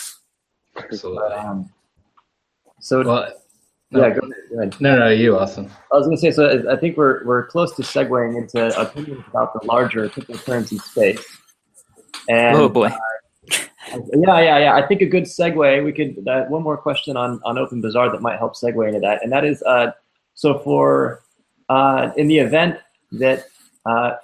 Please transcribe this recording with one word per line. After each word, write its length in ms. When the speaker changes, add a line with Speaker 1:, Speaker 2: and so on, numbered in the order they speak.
Speaker 1:
Absolutely. 580
Speaker 2:
Um, 360
so 240
Speaker 1:
Well, 240
Speaker 2:
yeah, 80
Speaker 1:
no. 20
Speaker 2:
go 60
ahead, 140
go 100
ahead. 200
Speaker 1:
No, 160
no, 120
you, 280
Austin. 320
Speaker 2:
I 20
was 120
gonna 100
say, 140
so 360
I, 60
I 20
think 220
we're, 260
we're 220
close 300
to 80
segueing 520
into 460
opinions 460
about 260
the 140
larger 420
cryptocurrency 720
space. 420
And, 300
Speaker 3:
Oh, 120
boy. 180
Speaker 2:
uh, 100
yeah, 260
yeah, 200
yeah. 160
I 100
think 160
a 60
good 160
segue, 600
we 80
could, 360
uh, 180
one 160
more 160
question 400
on, 260
on 120
OpenBazaar 560
that 100
might 160
help 180
segue 320
into 120
that. 240
And 80
that 120
is, 200
uh, 280
so 240
for, 640
uh, 460
in 120
the 100
event 400
that, 320
uh, 360